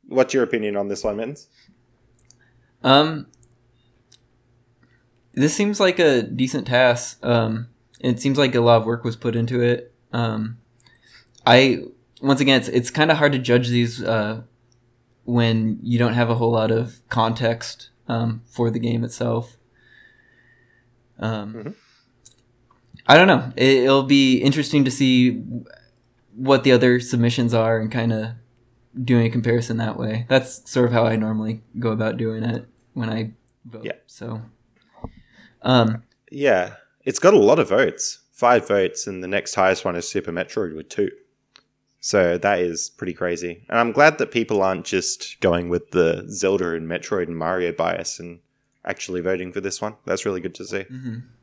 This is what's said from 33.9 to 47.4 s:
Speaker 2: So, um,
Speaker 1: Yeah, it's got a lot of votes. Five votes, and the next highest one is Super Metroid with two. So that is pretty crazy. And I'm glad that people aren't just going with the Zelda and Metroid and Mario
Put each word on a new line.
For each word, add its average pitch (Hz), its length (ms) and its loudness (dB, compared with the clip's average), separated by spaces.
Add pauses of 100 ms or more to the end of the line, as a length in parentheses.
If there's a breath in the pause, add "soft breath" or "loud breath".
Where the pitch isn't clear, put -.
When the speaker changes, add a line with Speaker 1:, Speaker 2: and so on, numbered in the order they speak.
Speaker 2:
So, 113 360 -14 (1200 loud breath)
um, 117 400 2 (280)
Speaker 1:
Yeah, 110 440 0 (300)
it's 131 140 -4
got 190 160 4
a 185 40 8
lot 117 200 6
of 135 100 0
votes. - 520 -2 (120)
Five 120 340 2
votes, 98 400 -2
and 92 160 -10
the 92 60 -10
next 98 260 -6
highest 95 300 2
one 90 120 -2
is 85 120 -8
Super 90 240 -6
Metroid 90 420 -6
with 78 140 -16
two. - 220 -4 (880)
So 90 380 0
that 98 220 0
is 85 300 -6
pretty - 220 -10
crazy. 87 560 -8
And 117 100 -2
I'm 117 140 0
glad 151 260 4
that 117 120 -4
people 110 320 -2
aren't 95 240 -2
just - 540 -6
going 87 280 0
with 87 220 -4
the 82 400 2
Zelda 92 440 -2
and 80 140 -8
Metroid 90 400 -6
and 85 80 -10
Mario 85 360 -4